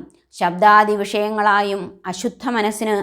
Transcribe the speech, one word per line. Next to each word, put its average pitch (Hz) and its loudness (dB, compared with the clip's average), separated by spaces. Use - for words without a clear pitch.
ശബ്ദാദി 208 4
വിഷയങ്ങളായും 208 0
അശുദ്ധ 220 -8
മനസ്സിന് 214 -2